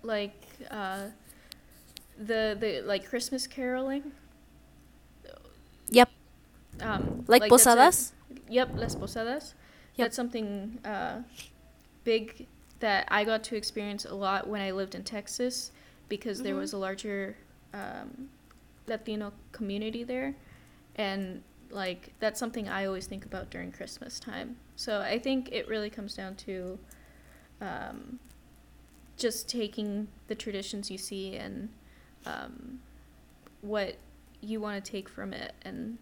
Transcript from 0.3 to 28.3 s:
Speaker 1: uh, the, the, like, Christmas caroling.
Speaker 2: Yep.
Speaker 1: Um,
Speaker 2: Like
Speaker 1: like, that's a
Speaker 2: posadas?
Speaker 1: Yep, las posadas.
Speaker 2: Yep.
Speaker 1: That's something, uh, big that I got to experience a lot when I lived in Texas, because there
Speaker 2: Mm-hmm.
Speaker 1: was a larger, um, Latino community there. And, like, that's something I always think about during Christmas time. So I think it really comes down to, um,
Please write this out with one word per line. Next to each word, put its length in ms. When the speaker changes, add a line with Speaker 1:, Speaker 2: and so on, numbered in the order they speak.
Speaker 1:
uh, 360
the, 400
the, 240
like, 260
Christmas 380
caroling. 680
Speaker 2:
Yep. 200
Speaker 1:
Um, 460
Speaker 2:
Like 160
Speaker 1:
like, 80
that's 160
a 40
Speaker 2:
posadas? 420
Speaker 1:
Yep, 280
las 180
posadas. 600
Speaker 2:
Yep. 80
Speaker 1:
That's 120
something, 680
uh, 380
big 420
that 300
I 140
got 200
to 120
experience 480
a 100
lot 320
when 140
I 100
lived 240
in 80
Texas, 720
because 340
there 100
Speaker 2:
Mm-hmm. 80
Speaker 1:
was 120
a 60
larger, 580
um, 540
Latino 460
community 520
there. 300
And, 460
like, 500
that's 200
something 280
I 180
always 200
think 200
about 240
during 220
Christmas 480
time. 360
So 240
I 180
think 340
it 160
really 220
comes 240
down 220
to, 420
um, 600